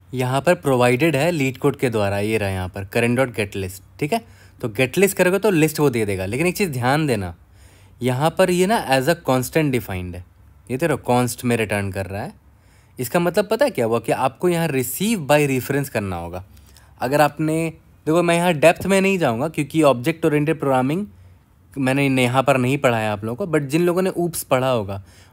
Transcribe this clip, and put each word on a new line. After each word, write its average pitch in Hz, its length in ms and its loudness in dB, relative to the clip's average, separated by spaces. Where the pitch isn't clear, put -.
यहाँ 127 260 0
पर 175 160 4
प्रोवाइडेड 131 600 2
है 151 140 2
लीड 135 280 -2
कोड 143 180 0
के 131 140 0
द्वारा, 101 280 0
ये 110 200 0
रहा 101 100 -2
यहाँ 92 200 -4
पर 98 180 -10
current 117 320 0
dot 131 200 -2
get 104 180 -6
list, 95 260 -8
ठीक 147 120 -2
है। 226 120 -4
तो 120 80 -6
गेट 131 300 -2
लिस्ट 196 180 2
करोगे 180 220 2
तो 208 120 2
लिस्ट 156 300 2
वो 147 100 4
दे 113 160 -2
देगा, 92 200 -4
लेकिन 127 200 -2
एक 180 100 -2
चीज़ 196 160 -2
ध्यान 127 340 0
देना, 101 280 -4
यहाँ 127 280 0
पर 185 120 4
ये 180 160 2
ना 220 100 2
as 135 200 2
a 170 120 2
constant 131 540 0
defined 90 400 -6
है, 90 100 -14
ये 123 80 -4
तेरा 151 180 0
कॉन्स्ट 123 360 0
में 120 120 2
रिटर्न 101 360 -2
कर 98 140 -6
रहा 98 160 -8
है। 185 100 -10
इसका 131 220 -2
मतलब 175 280 0
पता 226 160 0
है 269 60 0
क्या 120 160 -2
हुआ 113 120 0
कि 147 140 -4
आपको 135 360 -2
यहाँ 165 200 0
receive 147 600 -2
by 147 200 4
reference 135 400 -2
करना 98 280 -4
होगा। 85 280 -10
अगर 135 200 0
आपने, 156 480 0
देखो 165 160 2
मैं 170 140 2
यहाँ 175 180 2
डेप्थ 160 320 4
में 190 140 4
नहीं 196 180 2
जाऊँगा 135 300 0
क्योंकि 156 340 -2
ऑब्जेक्ट 139 420 2
ओरिएंटेड 147 340 0
प्रोग्रामिंग 139 480 0
मैंने 135 340 0
न-, 131 100 2
यहाँ 127 240 2
पर 135 160 2
नहीं 127 200 0
पढ़ाया 113 340 0
आप 104 120 -6
लोगों 120 220 -6
को, 160 60 -4
but 151 160 0
जिन 160 140 0
लोगों 175 200 0
ने 190 80 0
ऊप्स 175 340 -4
पढ़ा 131 260 0
होगा 101 320 -4